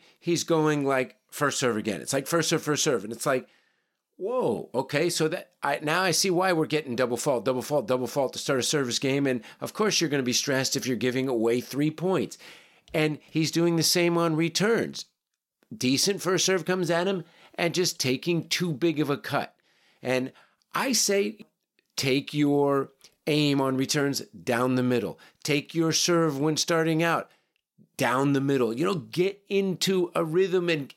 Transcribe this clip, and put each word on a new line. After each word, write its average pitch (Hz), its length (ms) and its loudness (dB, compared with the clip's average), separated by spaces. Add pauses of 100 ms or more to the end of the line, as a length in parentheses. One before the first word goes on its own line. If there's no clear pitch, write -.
(200)
he's 170 240 -2
going, 151 420 2
like, 131 300 0 (140)
first 143 300 0
serve 120 180 2
again. 104 240 -4
It's - 100 -8
like 139 160 -2
first 165 220 0
serve, 160 120 0
first 147 220 -2
serve. 117 220 0
And 110 80 -8
it's - 120 -10
like, 131 220 0 (720)
"Whoa, 185 580 -2
okay, 143 340 0
so 156 200 0
that - 240 -8 (100)
I, 143 180 -2
now 156 200 0
I 185 100 2
see - 180 2
why 180 220 2
we're 160 140 2
getting 135 320 -2
double 123 180 2
fault, 120 300 -2
double 127 160 0
fault, 131 260 -2
double 127 180 0
fault 131 280 -2
to - 60 -10
start 139 200 0
a 117 40 0
service 123 360 0
game." 139 260 0
And 127 160 0 (200)
of 131 100 -8
course 208 300 0
you're 160 80 0
gonna 135 140 0
be 120 100 0
stressed 131 420 0
if 117 100 -2
you're 123 120 0
giving 127 320 0
away 117 320 2
three 143 280 -2
points. 156 480 -2 (560)
And 156 240 0 (140)
he's 160 180 0
doing 170 280 2
the 156 40 2
same 170 360 2
on 165 180 2
returns. 165 720 -2 (680)
Decent 139 460 0
first 175 240 0
serve 185 200 0
comes 180 260 0
at 170 160 0
him 190 160 -2 (320)
and 170 180 -2
just - 260 -2
taking 139 480 0
too 170 260 -2
big 151 260 0
of 143 100 0
a 139 80 0
cut. 113 380 -6 (480)
And 127 280 -2 (440)
I 247 160 0
say, 208 560 0 (480)
take 139 360 0
your 143 600 2 (340)
aim 147 340 2
on 135 160 2
returns 139 440 0
down 123 560 -2
the 127 80 2
middle. 117 340 0 (240)
Take 147 320 -2
your 160 180 2
serve 160 480 2
when 151 180 0
starting 160 440 0
out 165 300 -2 (640)
down 135 360 2
the 135 80 2
middle. 135 300 2
You 127 140 -2
know, 196 80 0
get 156 560 -2
into 190 640 0
a 170 100 0
rhythm 175 460 2
and, 147 280 -2